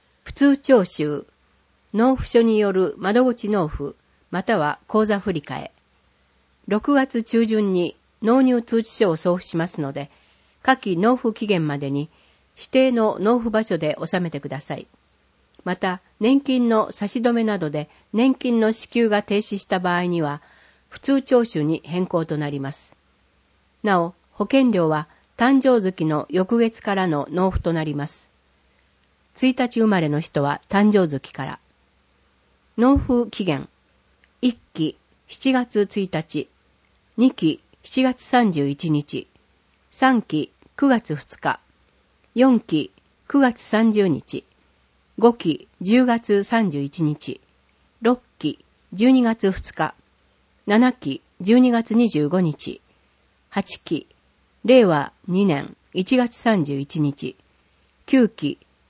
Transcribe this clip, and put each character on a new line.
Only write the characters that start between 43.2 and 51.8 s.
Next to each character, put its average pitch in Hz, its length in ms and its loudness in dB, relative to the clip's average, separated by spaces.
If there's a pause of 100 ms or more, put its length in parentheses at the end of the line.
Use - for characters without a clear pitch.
九 285 120 0
月 247 220 2
三 220 300 2
十 208 160 2
日。 - 360 -4 (760)
五 233 140 4
期、 - 340 -4 (140)
十 233 240 4
月 226 380 0
三 220 280 0
十 143 100 -4
一 143 220 -6
日。 - 360 -4 (640)
六 240 180 0 (200)
期、 - 260 -8 (280)
十 226 180 4
二 254 100 6
月 226 300 0
二 - 220 -8
日。 - 200 -6 (720)
七 240 280 4
期、 - 280 -8 (180)
十 220 200 4
二 254 120 6
月 226 220 -2